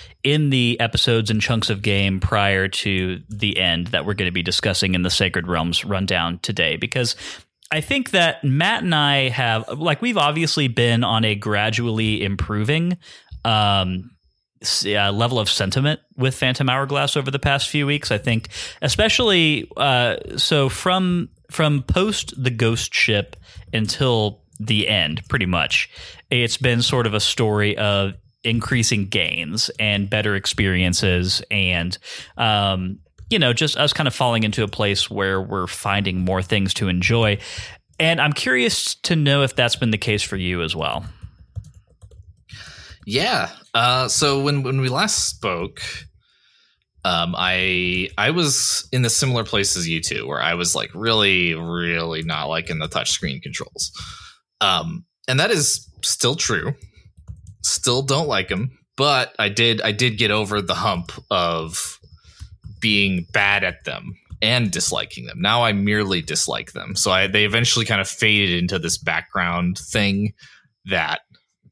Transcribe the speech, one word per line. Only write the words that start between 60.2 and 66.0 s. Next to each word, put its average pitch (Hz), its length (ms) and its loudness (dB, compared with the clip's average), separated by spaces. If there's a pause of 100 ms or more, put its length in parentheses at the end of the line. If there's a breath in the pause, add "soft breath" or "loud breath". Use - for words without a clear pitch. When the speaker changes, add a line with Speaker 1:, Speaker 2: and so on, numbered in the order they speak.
Speaker 2:
over 104 300 0
the 90 140 -2
hump 87 360 -2 (200)
of 85 680 -2 (800 loud breath)
being 98 500 2
bad 101 320 2
at 90 220 -6
them 69 280 -10 (280)
and 113 280 2
disliking 62 560 -4
them. - 160 -12
Now 110 220 2
I 113 100 4
merely 101 480 0